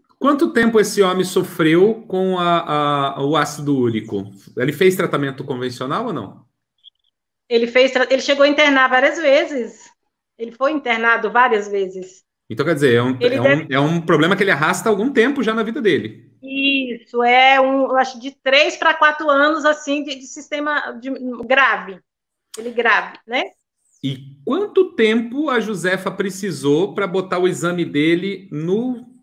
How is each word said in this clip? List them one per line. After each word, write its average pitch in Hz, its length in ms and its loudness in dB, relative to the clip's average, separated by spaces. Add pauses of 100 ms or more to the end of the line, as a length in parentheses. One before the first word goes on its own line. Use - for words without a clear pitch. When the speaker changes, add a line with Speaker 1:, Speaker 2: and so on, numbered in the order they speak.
(180)
Speaker 1:
quanto 277 360 0
tempo 226 260 2
esse 196 220 2
homem 185 240 2
sofreu 185 800 2
com 185 320 -2
a, 147 800 0
a, 139 60 -4
o 147 120 0
ácido 147 420 -2
úrico? 110 540 -2 (240)
Ele 131 160 -2
fez 185 240 2
tratamento 143 480 -4
convencional 131 640 -6
ou 214 60 -6
não? 113 320 -12 (1040)
Speaker 2:
Ele 233 180 2
fez 254 240 4
tra-, 254 180 0
ele 262 120 2
chegou 277 220 2
a 285 40 8
internar 285 420 4
várias 262 300 2
vezes. 294 640 0 (520)
Ele 233 140 -10
foi 269 200 -2
internado 233 600 0
várias 226 360 2
vezes. 190 560 -8 (260)
Speaker 1:
Então, 127 160 -2
quer 170 100 0
dizer, 139 200 4
é 117 60 4
um, 127 180 0
Speaker 2:
Ele 247 160 2
Speaker 1:
é - 60 -2
um, - 20 4
Speaker 2:
deve 156 300 2
Speaker 1:
é 135 60 2
um 156 200 2
problema 165 360 2
que 196 80 0
ele 196 80 2
arrasta 165 360 0
há 226 40 4
algum 214 200 0
tempo 269 300 2
já 220 120 -2
na 226 100 -2
vida 233 180 -6
dele. 123 480 -2 (120)
Speaker 2:
Isso, 269 840 -4
é 262 360 6
um, 269 260 2
eu 254 120 0
acho 254 220 -2
de 269 120 -12 (120)
três 294 340 2
pra 320 160 2
quatro 302 360 2
anos, 285 360 2
assim, 294 380 -2
de, 277 120 -10
de 262 120 -16
sistema 294 640 -6
de, 240 180 -12 (360)
grave. 214 540 0 (580)
Ele 226 120 -10
grave, 220 560 -2
né? 254 180 -4 (600)
Speaker 1:
E - 420 -10
quanto 370 500 0
tempo 233 540 0
a 254 100 0
Josefa 185 520 -4
precisou 185 800 -2
pra 202 140 -2
botar 185 320 -4
o 180 80 4
exame 175 360 -2
dele 165 680 -2
no, 214 560 -4 (160)